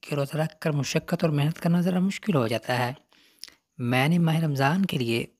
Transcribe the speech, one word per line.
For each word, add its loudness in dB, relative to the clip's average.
कि -6
रोज़ा -4
रख -2
कर -2
मुशक्क़त -2
और 2
मेहनत 0
करना 2
ज़रा 0
मुश्किल 0
हो 2
जाता -2
है। -2
मैंने 2
माह 2
रमज़ान 2
के -2
लिए 0